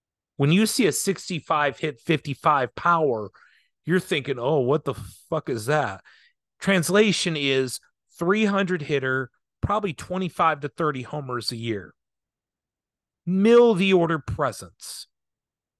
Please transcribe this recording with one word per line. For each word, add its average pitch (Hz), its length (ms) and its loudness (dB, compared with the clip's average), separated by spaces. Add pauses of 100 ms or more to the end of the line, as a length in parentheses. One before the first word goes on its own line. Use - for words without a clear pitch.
(380)
When 143 140 2
you 202 140 4
see 214 220 2
a 147 40 4
sixty-five 147 840 -4
hit 147 220 -8
fifty-five 143 760 0
power, 143 540 0 (560)
you're 180 140 2
thinking, 139 400 -4
"Oh, 143 200 0
what 135 260 0
the 135 100 -4 (340)
fuck 156 200 -4
is 113 180 -6
that?" 127 340 -2 (580)
Translation 185 760 2
is 135 420 0 (380)
three 208 280 2
hundred 196 360 0
hitter, 131 480 -2 (320)
probably 202 320 -2
twenty-five 170 680 -2
to 139 80 -6
thirty 143 340 -4
homers 127 480 -8
a 123 60 -8
year. 110 360 -6 (1300)
Middle 226 460 6
of 196 60 0
the 190 160 4
order 165 240 2
presence. - 880 -8 (720)